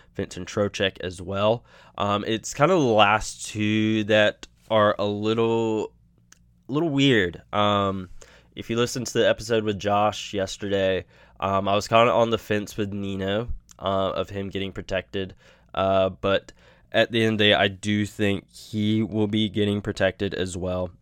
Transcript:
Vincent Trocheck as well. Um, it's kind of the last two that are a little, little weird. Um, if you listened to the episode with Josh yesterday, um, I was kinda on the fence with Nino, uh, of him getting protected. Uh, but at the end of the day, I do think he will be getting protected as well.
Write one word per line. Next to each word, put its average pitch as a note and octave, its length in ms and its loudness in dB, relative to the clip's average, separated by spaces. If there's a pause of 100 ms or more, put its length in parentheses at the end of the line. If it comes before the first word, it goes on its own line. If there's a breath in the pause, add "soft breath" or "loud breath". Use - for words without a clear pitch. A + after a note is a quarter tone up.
(140 soft breath)
Vincent F#2 340 -8
Trocheck G2+ 520 -2
as F2+ 200 -10
well. G2+ 440 0 (340 soft breath)
Um, G2+ 300 0
it's - 260 -4
kind D3 160 2
of F#3 100 4
the C#3 60 4
last G#2+ 600 2
two A2 580 0
that G#2+ 420 2 (240)
are G#2+ 300 4
a G2+ 40 -2
little, A2 880 0 (760)
little D#3 220 0
weird. C3 520 2 (100)
Um, G2+ 580 0 (460 loud breath)
if - 140 -12
you A2+ 60 -2
listened A#2+ 320 -2
to A#2+ 100 -2
the G#2 100 6
episode A2 360 0
with G#2 160 -2
Josh G2+ 520 0
yesterday, F#2+ 720 -2 (340 soft breath)
um, G2 260 0
I G2 80 2
was G#2 140 0
kinda A2+ 240 6
on A#2 180 4
the A2 80 -2
fence G#2 380 -4
with G2+ 160 -4
Nino, G2 560 -4 (320)
uh, F#2+ 320 -2
of - 180 -6
him G2 180 -8
getting F#2+ 220 -6
protected. F#2+ 640 -8 (400 soft breath)
Uh, F#2+ 360 2
but G2 420 -2 (400 soft breath)
at A2 180 2
the A2+ 140 2
end A2 80 2
of G#2+ 60 -2
the G#2 80 2
day, G#2 80 8
I E2 120 4
do G#2 400 -2
think G2+ 420 -2
he G#2+ 540 -2
will G#2 240 0
be G#2+ 220 0
getting G#2 340 -2
protected G2 520 -2
as F2+ 220 -4
well. F2+ 460 -4